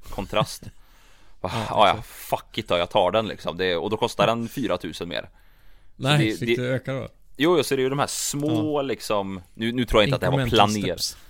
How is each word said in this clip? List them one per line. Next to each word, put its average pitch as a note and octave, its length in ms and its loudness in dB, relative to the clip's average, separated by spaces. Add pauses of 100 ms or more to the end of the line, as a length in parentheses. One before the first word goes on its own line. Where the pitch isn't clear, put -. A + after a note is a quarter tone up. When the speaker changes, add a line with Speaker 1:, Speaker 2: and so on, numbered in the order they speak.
(100)
Speaker 1:
kontrast." - 520 -2 (400)
Speaker 2:
<laughs> - 380 -20
Speaker 1:
Va, F#2 140 -6
Speaker 2:
Ja, A2+ 160 -4
Speaker 1:
"Ja, G#2 160 6
ja, F#2 40 6
Speaker 2:
exakt. G2 180 -2
Speaker 1:
fuck - 500 -8
it A2 100 -6
då, F2+ 100 2
jag F2 120 -2
tar F2+ 200 2
den, A2 180 0
liksom." D#2+ 280 -8
Det, F2+ 200 0
och E2 140 -2
då G#2+ 60 -2
kostar G#2+ 300 0
den A#2 220 0
fyra A2 300 -4
tusen E2+ 300 -8
mer. B1+ 140 -6
Så - 60 -18 (680)
Speaker 2:
Nej, C#3 340 2
Speaker 1:
det, G2+ 60 -4
Speaker 2:
fick A#2 200 0
Speaker 1:
det B2 60 -2
Speaker 2:
du B2 120 -4
öka C3 180 -6
då? A#2 160 -8 (280)
Speaker 1:
Jo, E3+ 200 4
jo, C#3+ 60 6
så C3 140 -2
det C3 40 2
är C3 40 4
ju C3 60 2
de C#3 80 0
här C3+ 80 0
små, D3+ 720 -2
Speaker 2:
Ja. C#3 40 0
Speaker 1:
liksom, G2+ 580 -4 (140)
nu, A2+ 180 -4
nu B2 120 0
tror A2 180 6
jag G2+ 40 4
inte - 80 2
att E2+ 60 0
det F#2 60 0
här F2 60 2
var C#3 100 2
Speaker 2:
Incremental A2 300 6
Speaker 1:
planerat. F#2 280 -2
Speaker 2:
steps. - 300 -8